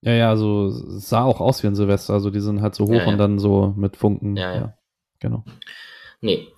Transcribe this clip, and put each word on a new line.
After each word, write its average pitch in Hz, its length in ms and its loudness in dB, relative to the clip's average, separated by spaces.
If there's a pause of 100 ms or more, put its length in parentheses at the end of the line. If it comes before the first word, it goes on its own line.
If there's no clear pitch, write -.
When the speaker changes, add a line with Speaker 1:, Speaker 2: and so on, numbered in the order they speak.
Speaker 1:
Ja, 117 120 0
ja, 117 160 4
also 107 380 2
es - 420 -10
sah 113 140 2
auch 131 180 0
aus 127 200 0
wie 110 60 0
ein 101 80 0
Silvester. 101 380 0
Also 101 160 0
die 101 100 -4
sind 101 220 -2
halt 104 120 -2
so 107 120 0
hoch 107 80 2
Speaker 2:
Ja, 117 100 4
ja. - 40 0
Speaker 1:
und 104 100 2
dann 104 220 2
so 98 380 4
mit 98 200 -2
Funken. 101 380 0
Speaker 2:
Ja, 92 160 -4
ja. 90 80 -4
Speaker 1:
Ja, 110 180 -10 (420)
genau. 113 240 -6 (800)
Speaker 2:
Nee, 101 260 -2 (100)